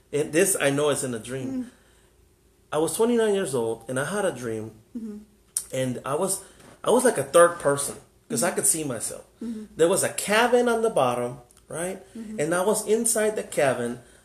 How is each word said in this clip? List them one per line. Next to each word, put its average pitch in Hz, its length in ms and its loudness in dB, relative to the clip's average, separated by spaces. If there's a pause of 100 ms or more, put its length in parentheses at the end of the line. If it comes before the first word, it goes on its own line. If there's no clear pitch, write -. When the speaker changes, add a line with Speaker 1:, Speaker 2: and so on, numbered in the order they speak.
(100)
Speaker 1:
And 151 220 -2
this, 170 260 4
I 143 120 2
know 143 180 2
it's 139 160 0
in 127 100 -4
a 113 40 -6
dream. 127 340 -8
Speaker 2:
Mm. 254 140 -4 (1040)
Speaker 1:
I 147 60 -2
was 160 180 0
twenty-nine 226 380 2
years 175 200 -2
old, 113 340 -2
and 131 120 -2
I 143 60 -2
had 196 180 -2
a 170 80 0
dream, 110 380 -8 (260)
Speaker 2:
Mm-hmm. 214 220 -10 (540)
Speaker 1:
and 131 340 -4
I 135 80 -4
was, 180 260 -2 (420)
I 151 80 0
was 127 140 6
like 123 140 2
a 135 60 -2
third 170 360 6
person, - 360 0 (340)
'cause 135 120 -2
I 170 60 2
Speaker 2:
Mm-hmm. 202 80 -4
Speaker 1:
could - 100 0
see 160 180 2
myself. 120 400 -8 (200)
Speaker 2:
Mm-hmm. 220 200 -8 (120)
Speaker 1:
There 160 120 6
was 185 140 2
a 120 60 0
cabin 240 580 2
on 226 140 2
the 220 100 2
bottom, 127 480 0 (300)
right? 180 300 -6 (180)
Speaker 2:
Mm-hmm. 214 240 -8
Speaker 1:
And 160 140 0
I 185 100 2
was 208 240 0
inside 214 480 2
the 202 60 -2
cabin, 127 580 0 (240)